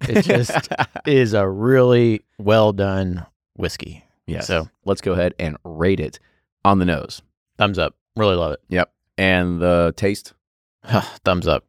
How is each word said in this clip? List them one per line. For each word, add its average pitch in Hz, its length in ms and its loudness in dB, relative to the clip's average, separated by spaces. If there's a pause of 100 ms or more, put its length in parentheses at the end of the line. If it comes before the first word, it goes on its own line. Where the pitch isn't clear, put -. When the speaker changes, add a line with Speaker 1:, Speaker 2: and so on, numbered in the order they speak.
Speaker 1:
It 190 220 2
just - 440 -2 (200)
Speaker 2:
<laughs> - 180 -12
Speaker 1:
is 131 300 2
a 101 120 2
really 120 760 2 (140)
well 107 340 4
done 95 500 -2 (320)
whiskey. - 480 -10 (220)
Speaker 2:
Yes. 82 220 -8
Speaker 1:
So 82 200 -2 (160)
Speaker 2:
Let's 98 160 -2
go 98 120 -4
ahead 90 260 0
and 78 260 -6
rate 85 360 -2
it 76 180 -8 (480)
on 98 140 4
the 92 60 2
nose. 78 360 -4 (380)
Speaker 1:
Thumbs 101 180 0
up. 80 180 -2 (200)
Really 104 200 2
love 82 180 -2
it. - 160 -14
Speaker 2:
Yep. 90 220 -2 (280)
And 90 420 2
the 87 340 2
taste? - 380 -6 (500)
Speaker 1:
<sighs> - 0 - (400)
Thumbs 90 240 0
up. 78 220 0